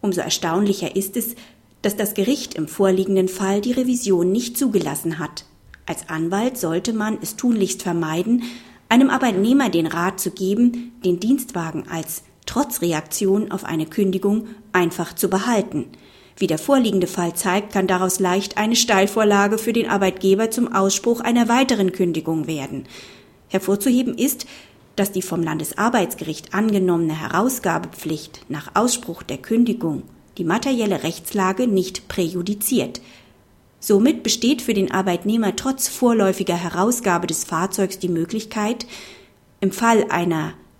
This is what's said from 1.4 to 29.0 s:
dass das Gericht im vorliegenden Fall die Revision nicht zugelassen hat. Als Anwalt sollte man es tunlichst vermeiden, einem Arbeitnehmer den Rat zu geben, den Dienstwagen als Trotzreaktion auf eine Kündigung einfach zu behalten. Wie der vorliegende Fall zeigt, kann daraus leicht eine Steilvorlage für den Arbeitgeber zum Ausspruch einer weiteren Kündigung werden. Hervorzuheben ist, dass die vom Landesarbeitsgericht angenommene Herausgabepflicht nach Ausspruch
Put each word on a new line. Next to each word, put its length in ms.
dass 140
das 180
Gericht 400
im 140
vorliegenden 600
Fall 320
die 120
Revision 600
nicht 240
zugelassen 640
hat. 260
Als 240
Anwalt 480
sollte 380
man 260
es 160
tunlichst 460
vermeiden, 640
einem 220
Arbeitnehmer 580
den 180
Rat 340
zu 100
geben, 600
den 160
Dienstwagen 680
als 320
Trotzreaktion 1040
auf 120
eine 200
Kündigung 640
einfach 420
zu 140
behalten. 560
Wie 60
der 120
vorliegende 500
Fall 260
zeigt, 380
kann 160
daraus 320
leicht 380
eine 180
Steilvorlage 840
für 140
den 160
Arbeitgeber 640
zum 200
Ausspruch 480
einer 280
weiteren 420
Kündigung 560
werden. 380
Hervorzuheben 680
ist, 300
dass 160
die 100
vom 220
Landesarbeitsgericht 1120
angenommene 680
Herausgabepflicht 1300
nach 260
Ausspruch 500